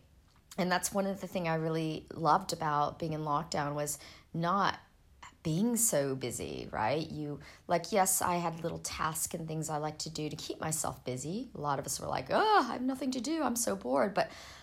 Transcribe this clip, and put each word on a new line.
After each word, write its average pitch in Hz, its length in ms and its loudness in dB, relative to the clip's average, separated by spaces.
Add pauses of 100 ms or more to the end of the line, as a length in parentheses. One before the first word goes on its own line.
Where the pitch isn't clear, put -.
(560)
And 180 160 2
that's 185 200 2
one 196 140 2
of 196 140 -2
the 185 60 -8
things 175 220 -2
I 160 60 4
really 160 580 0
loved 165 400 4
about 151 460 0
being 160 140 -2
in 151 80 -2
lockdown 147 540 0
was 147 240 -2 (360)
not 180 440 2 (680)
being 202 320 2
so 139 400 2
busy, 85 560 -6
right? 143 380 0
You, 147 280 -6 (300)
like, 175 240 0
yes, 190 280 4
I 175 160 2
had 165 260 -2
little 165 180 -4
tasks - 540 -4
and 165 120 -4
things 156 240 -2
I 151 60 -2
like 151 220 -4
to - 120 -6
do 151 180 -4
to 156 80 -8
keep - 240 -8
myself - 440 -2
busy. 147 500 -4
A - 60 -8
lot 143 180 0
of 143 80 -4
us - 140 -4
were 147 80 -6
like, - 220 -2
"Oh, 392 380 6
I 240 40 -4
have 247 100 -4
nothing 262 300 0
to 262 80 -2
do. 311 220 -2
I'm 240 140 2
so - 200 0
bored." 240 380 2
But 165 160 2 (320)